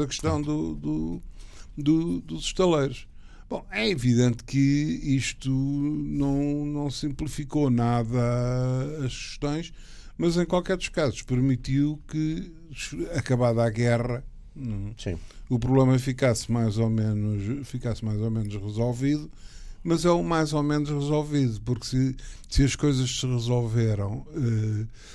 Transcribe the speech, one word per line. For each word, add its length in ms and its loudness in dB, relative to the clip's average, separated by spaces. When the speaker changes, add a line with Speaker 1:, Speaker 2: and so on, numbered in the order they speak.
Speaker 1:
da 60 0
questão 340 -2
do, 340 -2
do, 480 -4
do, 440 2
dos 240 -10
estaleiros. 640 2
Bom, 200 -6
é 180 -2
evidente 560 4
que 140 -2
isto 920 0
não, 1120 0
não 260 -4
simplificou 800 -2
nada 480 2
as 100 -2
questões, 580 -6
mas 200 2
em 100 2
qualquer 300 0
dos 120 -6
casos 340 0
permitiu 840 2
que, 440 -4
acabada 500 2
a 60 4
guerra, 540 0
não, 400 -6
Speaker 2:
Sim. 220 -4
Speaker 1:
o 80 2
problema 400 6
ficasse 520 0
mais 280 2
ou 100 4
menos, 800 0
ficasse 360 -6
mais 160 -2
ou 100 0
menos 240 -2
resolvido, 760 -2
mas 240 2
é 40 6
o 120 4
mais 320 2
ou 80 2
menos 260 2
resolvido, 720 2
porque 260 -2
se, 300 2
se 160 6
as 100 4
coisas 360 2
se 60 -2
resolveram, 1080 0
eh, 520 0